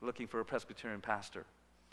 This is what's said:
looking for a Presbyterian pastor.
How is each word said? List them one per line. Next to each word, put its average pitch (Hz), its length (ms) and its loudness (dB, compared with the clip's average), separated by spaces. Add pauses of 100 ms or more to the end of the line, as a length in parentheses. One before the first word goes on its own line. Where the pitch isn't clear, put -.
looking 120 240 0
for 113 140 0
a 110 60 4
Presbyterian 110 560 -2
pastor. 101 440 0 (480)